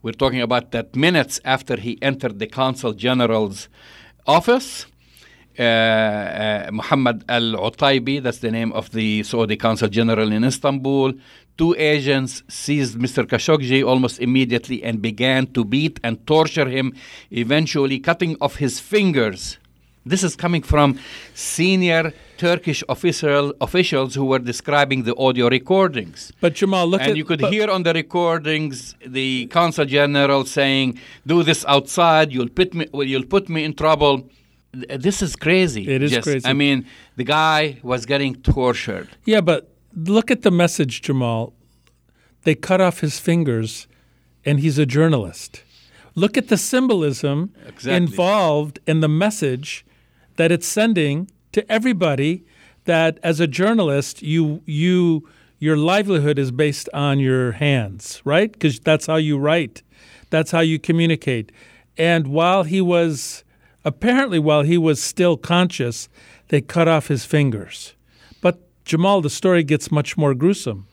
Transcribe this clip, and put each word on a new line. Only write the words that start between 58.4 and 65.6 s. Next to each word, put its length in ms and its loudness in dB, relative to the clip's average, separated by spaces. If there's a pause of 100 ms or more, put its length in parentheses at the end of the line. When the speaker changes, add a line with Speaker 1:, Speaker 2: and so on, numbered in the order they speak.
Speaker 2:
'Cause 220 -2
that's 260 0
how 100 0
you 200 0
write. 460 -2 (480)
That's 200 0
how 100 2
you 180 2
communicate. 760 -2 (460)
And 300 2
while 340 2
he 180 0
was, 640 0 (400)
apparently 540 0
while 240 4
he 160 2
was 240 2
still 340 2
conscious, 720 -2 (400)